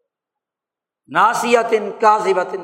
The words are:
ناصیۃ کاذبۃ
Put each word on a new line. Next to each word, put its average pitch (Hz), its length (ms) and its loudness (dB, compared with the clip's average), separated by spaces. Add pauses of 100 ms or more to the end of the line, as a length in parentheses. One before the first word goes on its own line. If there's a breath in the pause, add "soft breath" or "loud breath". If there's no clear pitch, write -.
(1080)
ناصیۃ 226 960 0
کاذبۃ 190 640 0